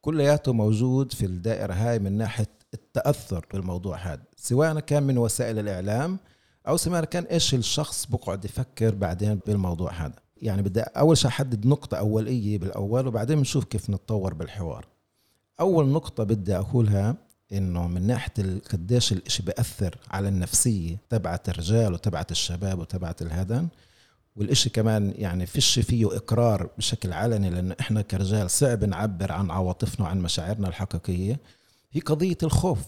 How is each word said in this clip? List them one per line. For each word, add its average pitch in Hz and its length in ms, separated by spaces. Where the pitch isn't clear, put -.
كلياته 147 520
موجود 120 600
في 104 120
الدائرة 92 480
هاي 117 260
من 98 180
ناحية 110 320
التأثر - 800
بالموضوع 90 440
هذا، 87 260
سواء 151 420
كان 147 240
من 135 140
وسائل 113 420
الإعلام 104 600
أو 165 100
سواء 170 260
كان 175 200
إيش 165 300
الشخص - 520
بقعد 98 400
يفكر 110 500
بعدين 98 520
بالموضوع 90 440
هذا. 85 240
يعني، 101 240
بدي 98 200
أول 156 360
شيء 139 100
أحدد 120 380
نقطة 143 320
أولية 107 600
بالأول، 101 500
وبعدين 117 300
بنشوف 139 260
كيف - 260
نتطور 95 440
بالحوار. 82 540
أول 165 280
نقطة 143 360
بدي 98 320
أقولها 104 600
إنه 87 360
من 90 200
ناحية 120 320
ال-، 95 240
قديش 104 500
الإشي - 300
بيأثر - 540
على 98 160
النفسية 92 680
تبعت 90 400
الرجال 95 440
وتبعت 82 380
الشباب 90 480
وتبعت 82 420
الهدن، 92 460
والإشي 107 340
كمان، 107 480
يعني، 90 280
فيش - 340
فيه 113 280
إقرار 107 680
بشكل 95 360
علني، 101 360
لأن 90 220
إحنا 107 300
كرجال 98 480
صعب 120 340
نعبر 95 480
عن 98 200
عواطفنا 92 540
وعن 95 160
مشاعرنا 95 460
الحقيقية، 95 720
هي 156 100
قضية 165 420
الخوف. 160 440